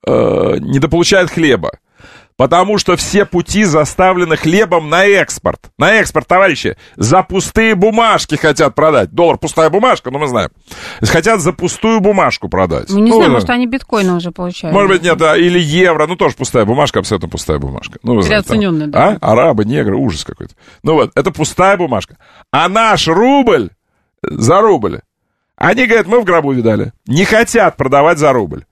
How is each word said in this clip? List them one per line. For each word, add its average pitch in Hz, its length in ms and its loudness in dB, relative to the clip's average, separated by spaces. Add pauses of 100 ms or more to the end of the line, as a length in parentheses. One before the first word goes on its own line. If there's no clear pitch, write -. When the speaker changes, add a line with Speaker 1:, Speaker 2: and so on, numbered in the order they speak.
Speaker 1:
э, - 540 0
недополучает 165 680 0
хлеба? 127 420 0 (640)
Потому 180 420 0
что - 180 0
все - 300 -2
пути 180 380 -2
заставлены 175 760 0
хлебом 165 540 0
на 180 140 2
экспорт. 190 540 -2 (200)
На 175 140 2
экспорт, 202 340 -2
товарищи. 180 500 0 (180)
За 165 280 2
пустые 220 500 -2
бумажки 208 600 0
хотят 147 400 0
продать. 143 360 2
Доллар — 156 280 2
пустая 160 320 0
бумажка, 208 400 0
но 139 80 -8
мы 151 80 -4
знаем. 113 220 -2 (520)
Хотят 165 400 0
за 151 100 0
пустую 220 480 -2
бумажку 185 480 0
продать. 82 420 -2
Speaker 2:
Ну, 196 100 0
не 220 100 4
Speaker 1:
Ну, 226 60 4
Speaker 2:
знаю, 285 140 4
Speaker 1:
да. 247 40 2
Speaker 2:
может, 214 160 0
они 247 160 0
биткоины 220 480 -2
уже 175 160 -6
получают. 175 420 -10
Speaker 1:
Может 196 200 2
быть, 185 100 2
нет, 170 160 0
да, 160 180 2
или 175 220 2
евро. 160 480 2
Ну, 165 100 -6
тоже 165 200 -2
пустая 123 300 -2
бумажка, 127 340 0
абсолютно 92 280 -4
пустая 80 300 -6
бумажка. 67 460 -10
Ну, 120 100 -2
вы 107 80 2
знаете, 190 260 0
там, 226 120 -2
Speaker 2:
Переоценённая, 165 280 -2
да. 170 320 0
Speaker 1:
а? - 120 -2
Арабы, 117 340 2
негры, 113 300 -2
ужас 110 280 -4
какой-то. - 300 -16 (300)
Ну 151 100 0
вот, 139 220 2
это 139 160 0
пустая 185 440 0
бумажка. 135 420 -6 (340)
А 160 180 0
наш 214 380 0
рубль 202 640 2 (500)
за 151 400 0
рубль, 151 380 0 (560)
они, 226 320 0
говорят, 214 180 2
мы 226 160 2
в - 20 -6
гробу 165 280 0
видали. 113 420 -2 (140)
Не 147 180 2
хотят 220 520 0
продавать 143 420 2
за 147 120 2
рубль. 98 400 -4